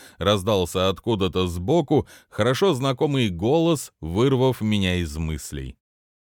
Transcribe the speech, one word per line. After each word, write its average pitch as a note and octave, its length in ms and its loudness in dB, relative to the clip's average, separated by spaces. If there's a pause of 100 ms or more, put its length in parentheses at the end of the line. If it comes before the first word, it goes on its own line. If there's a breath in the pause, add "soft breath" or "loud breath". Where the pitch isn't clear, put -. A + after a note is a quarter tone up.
(180 loud breath)
раздался F#2 680 0
откуда-то F#2 600 0
сбоку B2 580 0 (220 loud breath)
хорошо C3 460 0
знакомый C3+ 540 0
голос, C#3 720 0
вырвав B2 600 2
меня G2+ 360 2
из D#2+ 200 -4
мыслей. D2+ 600 -6 (500)